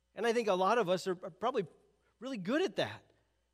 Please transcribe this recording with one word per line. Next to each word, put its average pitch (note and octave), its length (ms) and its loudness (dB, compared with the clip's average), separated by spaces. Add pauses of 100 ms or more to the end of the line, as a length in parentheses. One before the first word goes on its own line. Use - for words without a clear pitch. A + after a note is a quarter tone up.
(160)
And G#3 100 -2
I A3+ 80 4
think A3+ 140 0
a F#3 60 4
lot F#3 220 4
of G3 140 2
us F#3 160 0
are, F#3 160 -2
are G3 80 -12
probably A3+ 340 -2 (560)
really B3+ 180 -8
good A#3 240 0
at C#4+ 140 -4
that, A2+ 260 -4 (520)